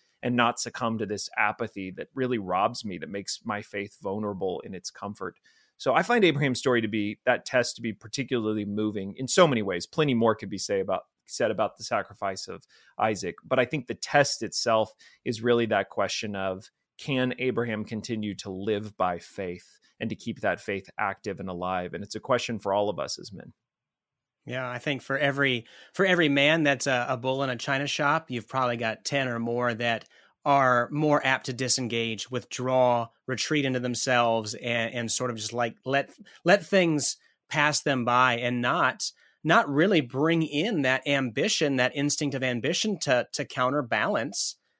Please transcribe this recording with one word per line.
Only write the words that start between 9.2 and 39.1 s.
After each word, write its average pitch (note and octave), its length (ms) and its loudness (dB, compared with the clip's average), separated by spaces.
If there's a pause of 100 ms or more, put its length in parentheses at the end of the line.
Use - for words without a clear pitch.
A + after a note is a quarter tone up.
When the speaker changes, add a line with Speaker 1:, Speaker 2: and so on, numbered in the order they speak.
Speaker 1:
so F3+ 200 6
many B2 140 2
ways. F#2 240 -2
Plenty D3 280 0
more A2+ 200 4
could G#2 160 -6
be G2 80 -6
say G2 220 0
about, F#2+ 240 -2 (240)
said A2+ 240 0
about G#2+ 260 -2
the G#2+ 60 -16
sacrifice G2+ 640 -4
of F#2 180 -14 (320)
Isaac, F#2+ 380 -2 (100)
but C3 140 2
I B2 60 2
think C#3 220 -6
the A#2+ 60 -6
test - 480 2
itself A2 520 0 (320)
is A2+ 160 -4
really A#2+ 260 4
that G2+ 220 2
question G#2 460 -4
of, F#2+ 360 -6 (260)
can B2+ 420 -2
Abraham A#2 440 -2
continue G#2+ 520 -6
to G2+ 140 -10
live G2+ 460 -4
by F2+ 240 0
faith - 600 -10 (200)
and A2+ 100 -4
to G#2+ 60 -4
keep - 260 -8
that F#2 200 -2
faith G2 360 -6
active G2 420 -6
and F#2+ 100 -8
alive? F2+ 440 -4
And F2 100 -10
it's - 120 -14
a A2 60 -8
question A#2+ 360 -2
for G2 160 -2
all G#2 160 2
of F2+ 100 -6
us C#2+ 200 -6
as - 140 -16
men. - 200 -18 (920)
Speaker 2:
Yeah, B2+ 240 -6
I B2 80 -8
think C3 240 -4
for C3+ 160 -4
every, C#3 480 2 (280)
for G3 120 2
every F3 240 4
man D3 340 4
that's C#3+ 240 2
a, B2 220 2
a C3 80 0
bull C3 260 -2
in C3+ 60 -2
a B2 60 -2
china C#3 320 -2
shop, D3 420 0
you've B2 180 -6
probably B2 300 0
got A2+ 260 -4
ten C#3 240 -2
or A#2 120 -4
more A#2 340 -2
that A#2 320 -2 (400)
are B2+ 460 6
more D3+ 340 2
apt C3 220 0
to C3 60 -4
disengage, A#2 760 -2
withdraw, B2+ 800 2 (180)
retreat C3+ 400 0
into C3 140 0
themselves, A#2+ 760 2
and, A#2 400 -2
and A#2 180 -4
sort B2+ 200 -2
of A2+ 60 -8
just, G#2+ 160 -8
like, A#2 300 -2
let, C#3 280 -2 (320)
let F3+ 200 6
things E3 540 2 (320)
pass D3+ 320 2
them C3 240 0
by B2 320 4
and B2 240 -2
not, C3 500 0 (320)